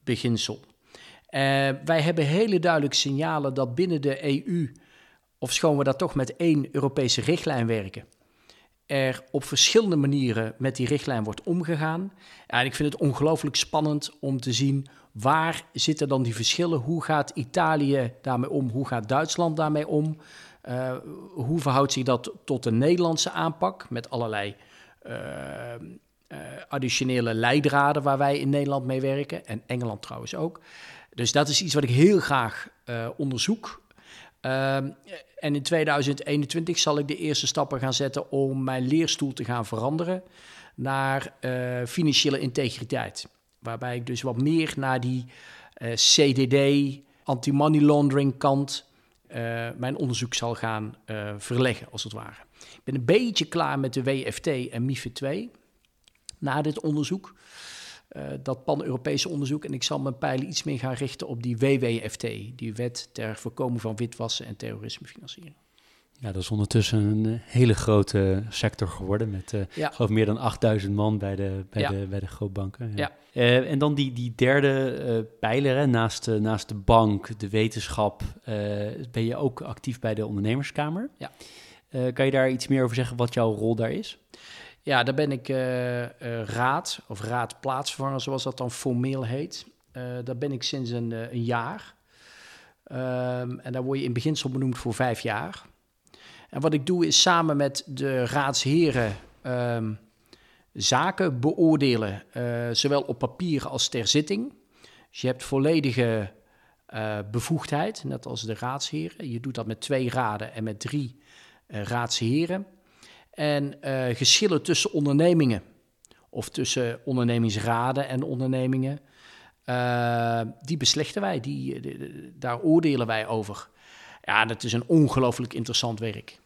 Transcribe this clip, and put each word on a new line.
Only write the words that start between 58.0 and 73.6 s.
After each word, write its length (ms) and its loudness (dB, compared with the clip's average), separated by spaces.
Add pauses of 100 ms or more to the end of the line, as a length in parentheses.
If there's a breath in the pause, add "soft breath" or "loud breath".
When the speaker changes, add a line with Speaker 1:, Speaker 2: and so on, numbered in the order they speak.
Speaker 1:
Eh, 140 -12 (200)
dat 220 -6
pan-Europese 640 -2
onderzoek. 360 -4
En 100 -6
ik 80 -6
zal 160 -2
mijn 200 -4
pijlen 300 -2
iets 140 -6
meer 160 -2
gaan 140 -2
richten 340 -6
op 160 -8
die 140 -2
W 80 2 (160)
W 280 0
F 80 -10
T, 100 -8 (280)
die 200 -8
wet 380 -6
ter 240 -6
voorkoming 440 -4
van 160 -4
witwassen 500 -6
en 100 -10
terrorismefinanciering. 1000 -14 (640 soft breath)
Speaker 2:
Ja, 140 -8
dat 100 -4
is 80 -6
ondertussen 480 2
een, 280 2
eh, 60 0 (100)
hele 320 4
grote 760 4
sector 400 -2
geworden 420 -2
met, 220 -8
eh, 80 -2 (140)
Speaker 1:
Ja. 140 -2
Speaker 2:
ik 60 -8
geloof 160 2
meer 160 6
dan 120 2
achtduizend 560 2
man 240 2
bij 180 -4
de, 340 -4
bij 120 -2
Speaker 1:
Ja. 80 0
Speaker 2:
de, 160 -4
bij 140 -4
de 60 -8
grootbanken. 680 -6
Ja. 20 -6
Speaker 1:
Ja. 160 -4 (200)
Speaker 2:
Eh, 380 4